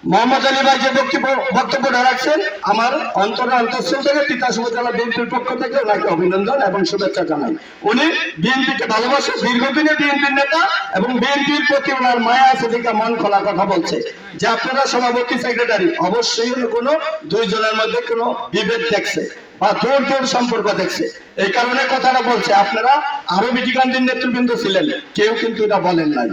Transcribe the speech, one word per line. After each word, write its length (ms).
মোহাম্মদ 400
আলী 200
ভাই 120
যে 240
বক্তব্য, 240
বক্তব্যটা 500
রাখছেন, 360
আমার 300
অন্তরে 400
অন্তঃস্থল 480
থেকে 260
তিতাস 300
উপজেলা 320
বিএনপির 400
পক্ষ 240
থেকে 220
ওনাকে 320
অভিনন্দন 540
এবং 220
শুভেচ্ছা 400
জানাই। 320
উনি 240
বিএনপিকে 480
ভালোবাসে, 460
দীর্ঘদিনে 600
বিএনপির 400
নেতা 340
এবং 240
বিএনপির 500
প্রতি 240
ওনার 280
মায়া 220
আছে 260
দেখে 240
মন 240
খোলা 240
কথা 240
বলছে। 360
যে 120
আপনারা 400
সভাপতি, 520
সেক্রেটারি, 600
অবশ্যই 520
কোনো 440
দুইজনের 500
মধ্যে 280
কোনো 500
বিভেদ 280
দেখছে 540
বা 120
দূর 360
দূর 180
সম্পর্ক 480
দেখছে, 340
এই 160
কারণে 320
কথাটা 380
বলছে। 320
আপনারা 480
আরো 260
বিধিকান্তির 500
নেতৃবৃন্দ 520
ছিলেন, 460
কেউ 200
কিন্তু 300
এটা 140
বলেন 300
নাই 240